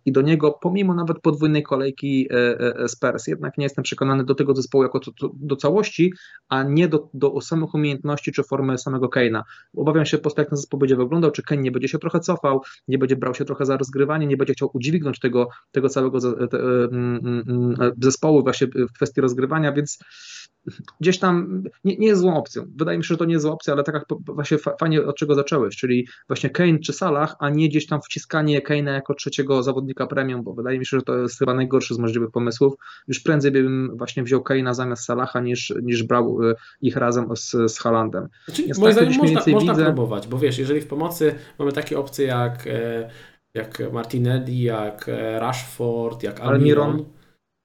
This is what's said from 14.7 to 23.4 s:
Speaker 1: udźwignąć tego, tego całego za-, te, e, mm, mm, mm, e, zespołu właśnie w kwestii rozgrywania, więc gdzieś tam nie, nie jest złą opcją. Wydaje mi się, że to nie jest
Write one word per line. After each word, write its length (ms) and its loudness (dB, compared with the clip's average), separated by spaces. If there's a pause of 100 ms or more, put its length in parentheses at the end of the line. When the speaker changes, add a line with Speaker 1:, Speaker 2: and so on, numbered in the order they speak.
Speaker 1:
udźwignąć 460 -2
tego, 280 2 (240)
tego 160 2
całego 320 0
za-, 280 -2
te, 100 -2
e, 20 -2
mm, 640 0
mm, 240 -2
mm, 340 0
e, 100 4 (100)
zespołu 400 4
właśnie 240 0
w 260 -2
kwestii 280 -4
rozgrywania, 520 0
więc 260 -4 (1000)
gdzieś 180 2
tam 440 0 (220)
nie, 120 0
nie 100 2
jest 140 4
złą 160 4
opcją. 300 -6 (100)
Wydaje 220 -2
mi 60 -2
się, 40 -6
że 80 0
to 80 0
nie 80 2
jest 100 2